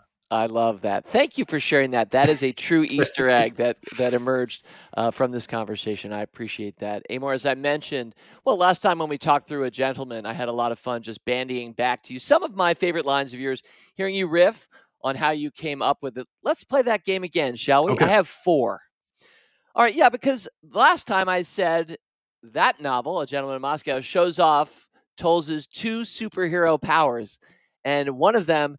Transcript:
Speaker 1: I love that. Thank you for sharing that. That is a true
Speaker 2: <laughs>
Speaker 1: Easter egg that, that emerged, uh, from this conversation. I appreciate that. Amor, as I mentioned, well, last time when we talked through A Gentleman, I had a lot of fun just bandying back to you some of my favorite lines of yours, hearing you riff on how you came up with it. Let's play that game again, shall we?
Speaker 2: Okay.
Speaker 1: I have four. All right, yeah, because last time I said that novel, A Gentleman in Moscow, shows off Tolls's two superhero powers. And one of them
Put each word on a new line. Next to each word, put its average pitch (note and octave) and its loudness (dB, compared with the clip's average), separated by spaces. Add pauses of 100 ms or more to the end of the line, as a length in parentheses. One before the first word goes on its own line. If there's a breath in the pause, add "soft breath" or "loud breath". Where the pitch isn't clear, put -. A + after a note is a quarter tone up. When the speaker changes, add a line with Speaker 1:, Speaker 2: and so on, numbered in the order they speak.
(300)
Speaker 1:
I A2 0
love A2+ 0
that. G2 -2
Thank C4 0
you A#3+ -4
for D#3 -4
sharing C3+ 2
that. A2+ 0
That C#3 6
is C#3+ 0
a C3 0
true D#3+ 0
Speaker 2:
<laughs> C3+ 0
Speaker 1:
Easter C3+ 0
egg A#2+ 4
that, A#2+ -2 (200)
that B2 0
emerged, B2 -2 (320 loud breath)
uh, A#2 0
from B2+ 0
this A#2+ -6
conversation. G#2+ -6
I G#2 -6
appreciate G#2 -10
that. G#2 -8
Amor, C3 -4
as C3 -4
I C3 2
mentioned, C#3 -4 (320 soft breath)
well, B3 2
last F3+ 2
time F3 2
when D#3 -4
we C#3+ -4
talked D3 2
through C#3+ -4
A B2 -2
Gentleman, B2 -4
I A2+ -6
had B2 -6
a A#2+ -2
lot A#2+ 0
of A#2 -6
fun A#2+ -6
just A2 -14
bandying B2 -4
back B2 -2
to B2+ -16
you C3 -10
some E4 4
of A#3+ -8
my F3 2
favorite E3+ -2
lines C#3 0
of B2+ -12
yours, C3 -6 (320 soft breath)
hearing F#3+ -4
you F#3+ -2
riff F3 2 (340 soft breath)
on C3 -2
how D3+ 0
you D3 -4
came C#3+ -8
up C3+ 0
with B2 -8
it. B2+ -10 (160)
Let's - -2
play C4+ 2
that A3+ 0
game F#3+ -2
again, D3 -2
shall C#3 4
we? G3 2
Speaker 2:
Okay. D#3 2
Speaker 1:
I E3+ 4
have G3+ 4
four. B2 0 (920 soft breath)
All - 2
right, A#3 4
yeah, C#4+ 6
because B3 -2 (120)
last A3 2
time F#3+ 0
I F3+ 0
said E3 -2 (480)
that D3+ -2
novel, D3 -2
A C#3 -4
Gentleman C3+ -6
in C3 -8
Moscow, C#3 -4
shows F3 0
off D3+ 2 (260)
Tolls's D#3+ 0
two A3+ -6
superhero F3 0
powers. C3+ 0 (460 soft breath)
And C#3 -2
one F#3+ 4
of F#3+ 0
them D3 0